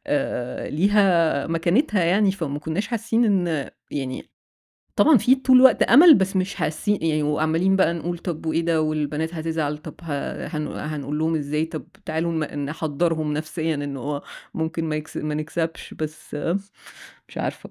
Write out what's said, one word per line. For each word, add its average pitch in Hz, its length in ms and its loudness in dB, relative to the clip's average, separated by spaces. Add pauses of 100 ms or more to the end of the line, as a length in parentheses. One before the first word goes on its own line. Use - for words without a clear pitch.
آه، 123 640 -2
ليها 175 800 2
مكانتها 180 580 0
يعني. 196 280 2
فما 143 260 -2
كناش 165 280 -2
حاسين 233 380 0
إن، 175 460 0 (200)
يعني، 131 400 -4 (680)
طبعًا 262 220 6
في 254 160 4
طول 262 220 4
الوقت 254 260 6
أمل، 302 320 8
بس 190 220 2
مش 185 180 -2
حاسين 170 480 -2
يعني، 156 200 0
وعمالين 160 540 2
بقى 170 180 2
نقول: 170 240 -4
"طب 165 280 -4
وإيه 160 180 0
ده؟ 165 180 2
والبنات 156 520 -2
هتزعل، 156 440 -2
طب 151 240 -10
ه-، 135 440 -4
هن-، 151 220 -4
هنقول 147 500 -4
لهم 160 180 0
إزاي؟ 151 280 -2
طب 160 220 -6 (200)
تعالوا 165 260 -2
ن-، 147 320 -4
نحضرهم 156 680 -2
نفسيًا 156 420 -2
إن 143 220 -4
هو 143 260 -4 (320)
ممكن 160 300 -2
ما 156 120 -2
يكس-، 151 200 -6
ما 151 180 -2
نكسبش." 165 600 -4
بس، 160 400 -8
آه، 151 240 0 (680)
مش - 100 -10
عارفة. - 320 -6